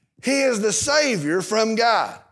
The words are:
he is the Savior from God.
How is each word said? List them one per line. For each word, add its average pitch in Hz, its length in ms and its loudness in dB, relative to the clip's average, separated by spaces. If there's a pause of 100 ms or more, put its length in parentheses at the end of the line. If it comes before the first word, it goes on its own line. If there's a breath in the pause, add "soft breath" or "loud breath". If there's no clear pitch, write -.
(220)
he 277 200 0
is 247 180 0
the 208 140 0
Savior 220 680 0
from 220 340 0
God. 214 440 0 (120)